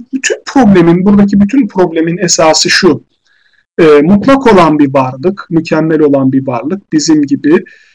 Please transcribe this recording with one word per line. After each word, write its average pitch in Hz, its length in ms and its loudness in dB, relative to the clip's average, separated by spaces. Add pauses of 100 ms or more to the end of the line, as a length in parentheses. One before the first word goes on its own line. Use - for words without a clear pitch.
(120)
bütün - 340 -6
problemin, 185 580 2
buradaki 202 360 2
bütün 254 280 0
problemin 170 480 -2
esası 175 540 0
şu. 147 340 0 (760)
E, 175 40 4
mutlak 202 680 2
olan 156 240 2
bir 139 160 0
varlık, 135 560 -4
mükemmel 160 500 -2
olan 139 320 0
bir 135 140 -2
varlık, 135 460 -8
bizim 151 300 0
gibi 143 420 -2 (300)